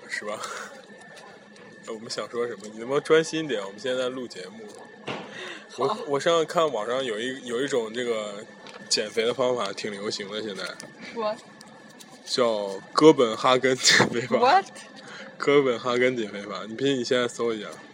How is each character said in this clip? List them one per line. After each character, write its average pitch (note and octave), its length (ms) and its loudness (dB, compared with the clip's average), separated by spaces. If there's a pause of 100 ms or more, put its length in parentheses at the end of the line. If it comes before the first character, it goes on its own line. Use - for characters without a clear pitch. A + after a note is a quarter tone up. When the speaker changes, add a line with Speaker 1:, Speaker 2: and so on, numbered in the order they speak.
Speaker 1:
是 - 160 -8
吧？ G#2 160 -6 (800)
<laughs> - 680 -20
我 A#2 80 -8
们 A2 140 -14
想 A2 200 -8
说 A#2+ 180 -2
什 A#2+ 60 -8
么？ G2 80 -14 (100)
你 G#2+ 80 -16
能 A#2 80 -10
不 C3 60 -2
能 D3 100 2
专 D#3+ 180 6
心 D#3+ 260 -4
点？ A2 140 -2
我 G2 80 -8
们 G2 80 -16
现 B2+ 140 -4
在 B2+ 120 -2
在 B2 60 -2
录 C3 160 -8
节 F#2 200 -12
目。 G#2+ 180 -16 (1120)
我， B2 100 0
Speaker 2:
好。 B2 200 -2
Speaker 1:
我 C#3 120 2
上 E3+ 200 4
次 D#3+ 60 2
看 D#3+ 260 0
网 A2 160 -4
上 C3 160 -2
有 A2 160 -4
一， C3 260 -6
有 A#2+ 160 -2
一 C#3+ 60 -2
种 A2+ 260 0
这 B2 120 -4
个 G#2+ 400 -4 (420)
减 G#2+ 220 -2
肥 A2 160 0
的 B2 80 2
方 B2+ 220 2
法 G2+ 180 -4
挺 G#2+ 180 -8
流 G2+ 180 -6
行 G2+ 220 -6
的， G#2+ 100 -8
现 G#2+ 140 -8
在。 F#2 80 -10 (500)
Speaker 2:
说。 A3 220 -4 (880)
Speaker 1:
叫 G#2 560 0 (120)
哥 D#3 180 12
本 B2 240 6
哈 B2+ 220 6
根 C3 180 4
减 - 340 6
肥 A#2 120 -2
法。 B2 160 2
Speaker 2:
What？ C#4+ 280 6 (720)
Speaker 1:
哥 C#3+ 240 6
本 B2+ 160 2
哈 B2 200 0
根 B2+ 180 4
减 G#2+ 140 -2
肥 G2+ 120 -10
法， G2 260 -8
你 A2+ 60 -10
不 A#2+ 120 -2
信 C#3 120 2
你 A#2+ 60 0
现 B2 160 2
在 B2 80 2
搜 A#2 260 -2
一 G#2+ 80 -6
下， F#2+ 60 -10 (260)